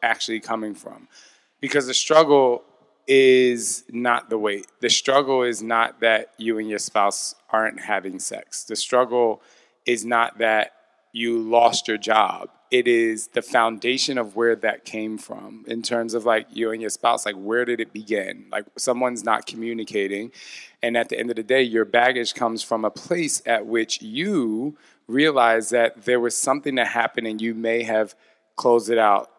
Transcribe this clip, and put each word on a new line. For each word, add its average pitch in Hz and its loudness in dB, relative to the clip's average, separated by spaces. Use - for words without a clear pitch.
actually 113 -2
coming 110 -6
from? - -20
Because 139 -2
the 127 -6
struggle 143 4
is 127 4
not 120 -2
the 113 -2
weight. 101 -4
The 120 2
struggle 135 2
is 113 -2
not 117 -2
that 113 2
you 113 -2
and 107 -6
your 104 -4
spouse - -2
aren't 110 -2
having 95 -6
sex. - -12
The 110 -10
struggle 120 0
is 113 0
not 117 0
that 110 0
you 117 -2
lost 117 4
your 110 -2
job. 104 0
It 123 2
is 113 2
the 117 -6
foundation 123 -2
of 104 -6
where 117 2
that 104 -4
came 110 -8
from 107 -16
in 117 -6
terms 113 -4
of, 113 -4
like, 110 2
you 113 -4
and 110 -6
your 107 -6
spouse, 117 -2
like, 104 -4
where 110 -2
did 120 -2
it 113 -8
begin? 104 -6
Like, 107 -6
someone's 123 -2
not 113 -2
communicating. 110 -6
And 117 0
at 117 0
the - -4
end 117 -4
of - -6
the 113 -6
day, 131 2
your 113 0
baggage 120 0
comes 113 -4
from 110 -2
a 104 -2
place - -4
at 110 0
which 113 -2
you 131 -4
realize 120 4
that 117 0
there 123 2
was 117 -2
something 139 -2
that 113 0
happened 117 -2
and 107 -6
you 113 -2
may 113 0
have 110 0
closed 117 2
it 117 2
out, 104 2